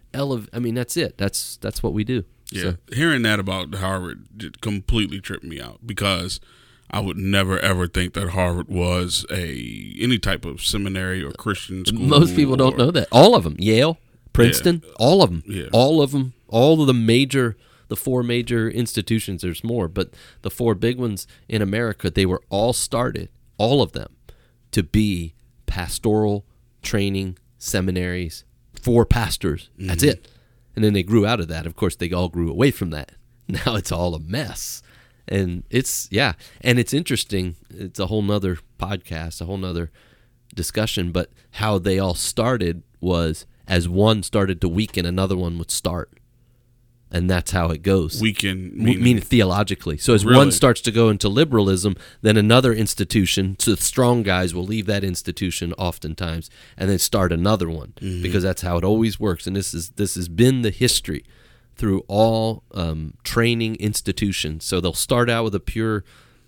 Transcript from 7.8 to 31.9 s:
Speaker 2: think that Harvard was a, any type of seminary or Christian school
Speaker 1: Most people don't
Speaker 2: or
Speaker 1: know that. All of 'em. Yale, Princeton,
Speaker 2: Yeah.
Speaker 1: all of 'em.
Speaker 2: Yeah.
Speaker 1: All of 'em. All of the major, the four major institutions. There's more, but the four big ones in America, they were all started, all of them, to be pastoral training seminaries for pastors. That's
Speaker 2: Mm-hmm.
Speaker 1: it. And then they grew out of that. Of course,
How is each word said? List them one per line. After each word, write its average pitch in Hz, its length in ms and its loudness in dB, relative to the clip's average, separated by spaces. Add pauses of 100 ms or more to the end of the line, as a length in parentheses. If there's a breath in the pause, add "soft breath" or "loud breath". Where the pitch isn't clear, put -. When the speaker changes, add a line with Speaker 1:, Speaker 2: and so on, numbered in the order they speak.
Speaker 2:
think 90 260 -2
that 98 160 -4
Harvard 90 400 -2
was 90 600 -2
a, 60 680 -8
any 120 200 2
type 90 260 -2
of 71 160 -10
seminary 95 640 -4
or 69 80 -8
Christian 92 540 -6
school 113 160 -2
Speaker 1:
Most 147 340 6
people 135 200 2
don't 131 200 4
Speaker 2:
or - 20 -10
Speaker 1:
know 143 140 4
that. 151 200 0
All 180 240 10
of 110 100 2
'em. 76 140 -4
Yale, 110 380 2 (340)
Princeton, 156 540 4
Speaker 2:
Yeah. - 120 -20
Speaker 1:
all 156 260 6
of 98 80 4
'em. 82 160 -6
Speaker 2:
Yeah. 101 260 -6
Speaker 1:
All 143 280 6
of 139 120 0
'em. 131 200 -2 (140)
All 139 340 6
of 143 60 4
the 131 60 6
major, 123 640 2 (300 soft breath)
the - 80 -8
four 127 280 -2
major 120 460 -2
institutions. 110 720 -4
There's 87 220 -6
more, 113 240 -2
but 87 260 -6 (300 loud breath)
the 95 80 -8
four 117 240 0
big 117 220 -2
ones 113 280 -4 (240 soft breath)
in 110 140 0
America, 104 480 -2
they 98 160 2
were 90 220 -2
all 104 240 2
started, 120 560 -4 (280)
all 127 240 2
of 95 120 -2
them, - 160 -12 (640 soft breath)
to 98 120 2
be 90 500 0 (320)
pastoral 104 800 -2 (380)
training 98 540 -4 (200)
seminaries 90 840 -4 (360)
for 117 260 4
pastors. - 640 0 (100)
That's 90 240 -2
Speaker 2:
Mm-hmm. 147 80 6
Speaker 1:
it. - 160 -6 (480 soft breath)
And 110 80 0
then 107 100 4
they 95 100 2
grew 101 220 2
out 117 140 0
of 82 80 -6
that. 80 180 -6
Of 82 120 -10
course, 92 180 -2